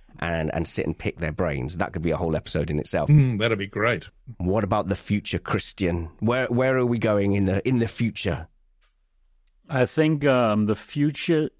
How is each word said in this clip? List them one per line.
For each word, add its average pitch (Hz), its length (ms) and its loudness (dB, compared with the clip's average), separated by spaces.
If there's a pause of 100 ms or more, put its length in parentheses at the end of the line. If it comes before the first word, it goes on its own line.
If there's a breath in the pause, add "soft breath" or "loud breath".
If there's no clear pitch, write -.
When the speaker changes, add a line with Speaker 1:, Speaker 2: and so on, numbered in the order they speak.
(180)
Speaker 1:
and, 82 340 -2
and 82 140 -4
sit - 180 -4
and - 140 -4
pick - 200 -6
their 80 120 -4
brains. 76 460 -4
That 90 160 -4
could 85 100 -6
be 82 80 0
a 73 60 0
whole 82 180 -2
episode 73 380 -4
in 73 80 0
itself. - 280 -2
Speaker 2:
Mm, 131 300 6
that'd 113 180 0
be 98 120 -6
great. 110 400 -2 (300)
Speaker 1:
What 95 260 0
about 98 240 0
the 95 80 0
future, - 420 -2
Christian? 87 800 -2
Where, 120 300 0
where 127 280 2
are 123 100 2
we 120 120 0
going 104 360 2
in 101 100 2
the, 98 240 2
in 127 100 4
the 117 80 2
future? 98 600 -2 (1200)
Speaker 3:
I 131 160 4
think, 156 380 2
um, 113 420 4
the 107 80 2
future 151 840 -2